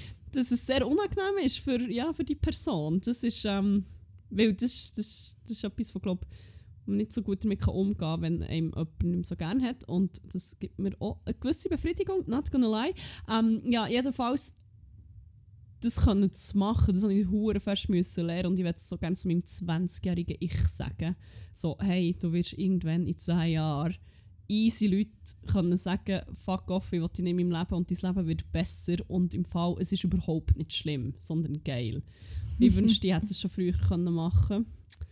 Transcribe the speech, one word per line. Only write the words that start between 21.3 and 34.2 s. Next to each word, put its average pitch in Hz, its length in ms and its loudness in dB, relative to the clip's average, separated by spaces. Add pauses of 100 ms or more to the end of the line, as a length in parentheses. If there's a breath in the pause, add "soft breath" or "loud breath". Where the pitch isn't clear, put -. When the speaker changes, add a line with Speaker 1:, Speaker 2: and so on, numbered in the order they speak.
Speaker 1:
So, - 260 -4
hey, 180 400 2
du 170 140 -2
wirst 175 200 0
irgendwann 175 540 0
in 147 100 -2
zehn 165 340 0
Jahren 156 440 0 (520 soft breath)
easy 220 400 2
Leute 196 240 2 (380)
können 175 280 4
sagen, 190 460 -2 (200)
fuck 185 280 -4
off, 190 200 -2
ich 175 80 0
will 170 80 0
dich - 160 -6
nicht 180 160 0
in 175 80 2
meinem 170 100 0
Leben 175 160 -2
und 175 160 0
dein 175 80 -2 (160)
Leben 185 140 0
wird - 240 -4
besser 170 460 0 (100)
und 180 260 0
im 180 120 -2
Fall, 175 340 0
es 180 140 -2
ist 180 100 0
überhaupt 170 540 2
nicht 156 160 0
schlimm, 139 460 -2
sondern 160 440 -2
geil. 123 400 -4 (560 loud breath)
Ich 233 160 10
Speaker 2:
<laughs> - 0 -
Speaker 1:
wünschte, 208 320 6
ich 180 60 4
hätte 170 140 0
es - 120 -6
schon 185 100 -2
früher 180 220 0
können 175 420 2
machen. 180 520 2 (460 loud breath)